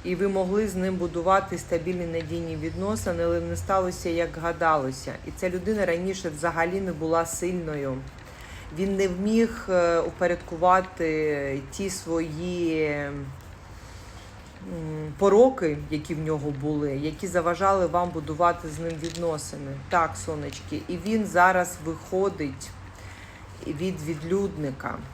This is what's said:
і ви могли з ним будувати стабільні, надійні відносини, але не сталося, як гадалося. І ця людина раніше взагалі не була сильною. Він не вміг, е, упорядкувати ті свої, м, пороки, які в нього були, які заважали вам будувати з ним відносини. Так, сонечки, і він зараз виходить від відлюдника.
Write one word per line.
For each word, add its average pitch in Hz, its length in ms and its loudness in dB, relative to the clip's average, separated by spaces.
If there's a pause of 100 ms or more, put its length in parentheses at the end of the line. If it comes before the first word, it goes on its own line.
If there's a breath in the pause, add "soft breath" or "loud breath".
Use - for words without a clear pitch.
і 180 120 0
ви 190 120 2
могли 196 400 2
з 185 80 -4
ним 185 200 2
будувати 175 640 2
стабільні, 170 480 -2
надійні 165 500 -4
відносини, 170 680 -2
але 170 160 2
не 170 160 -2
сталося, 185 540 0
як 165 280 0
гадалося. 156 760 0 (140)
І 151 100 -8
ця 185 120 0
людина 185 360 0
раніше 180 440 0
взагалі 165 520 0
не 185 120 -2
була 160 320 2
сильною. 156 720 -2 (800 loud breath)
Він 196 180 0
не 196 120 2
вміг, 214 600 2
е, 175 300 6
упорядкувати 165 1600 2 (100)
ті 196 180 -4
свої, 165 960 -2
м, 143 400 -4 (1900 loud breath)
пороки, 196 600 6 (120)
які 151 260 -2
в 151 40 -4
нього 151 420 -2
були, 147 360 0
які 156 300 -4
заважали 175 580 4
вам 175 240 2
будувати 160 600 0
з 151 100 -8
ним 165 140 -4 (100)
відносини. 156 680 -4 (180)
Так, 165 220 4 (140)
сонечки, 147 640 -6
і 175 100 -4
він 208 280 2
зараз 180 600 6
виходить 160 840 -2 (960 loud breath)
від 156 340 -2
відлюдника. 151 960 -2 (180)